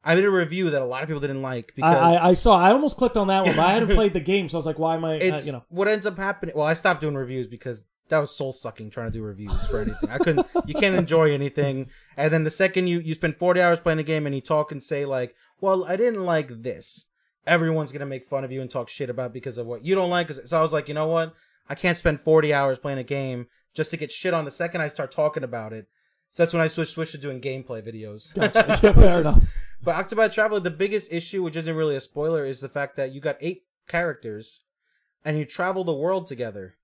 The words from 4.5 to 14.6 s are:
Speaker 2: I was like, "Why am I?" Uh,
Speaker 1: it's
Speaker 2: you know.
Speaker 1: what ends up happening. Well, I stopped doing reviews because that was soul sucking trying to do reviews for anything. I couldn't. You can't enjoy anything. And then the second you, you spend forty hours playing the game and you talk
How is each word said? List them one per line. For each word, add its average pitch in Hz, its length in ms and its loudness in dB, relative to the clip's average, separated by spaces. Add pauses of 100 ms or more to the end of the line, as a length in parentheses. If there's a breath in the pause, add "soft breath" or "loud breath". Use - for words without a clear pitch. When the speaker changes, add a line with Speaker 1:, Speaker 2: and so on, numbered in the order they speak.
Speaker 2:
I - 20 -2
was 147 80 -4
like, - 120 -4
"Why 160 160 0
am 165 100 -4
I?" 160 100 -2
Uh, 156 80 -4
Speaker 1:
it's 151 240 -2
Speaker 2:
you 147 60 -6
know. 123 180 -12
Speaker 1:
what 196 180 -2
ends 214 180 0
up 185 120 -4
happening. 196 360 -6
Well, 151 120 0
I 160 80 0
stopped 165 260 0
doing 151 160 -4
reviews 131 320 -6
because 117 360 -12 (260)
that 156 80 4
was 143 180 -2
soul 135 160 -6
sucking 107 380 -12
trying 117 200 -8
to 110 80 -8
do 110 60 -10
reviews 101 440 -4
for 107 120 -2
anything. - 300 -4
I - 80 -2
couldn't. 165 280 2 (200)
You 151 80 -8
can't 196 200 2
enjoy 160 380 4
anything. 139 560 -2 (300 soft breath)
And 151 140 2
then 160 120 2
the 156 60 0
second 185 360 0
you, 175 140 0
you 160 140 -6
spend 160 240 -4
forty 180 240 2
hours 170 180 4
playing 160 160 0
the 156 80 -4
game 151 220 -2
and 139 80 -4
you 135 80 -6
talk 151 280 -2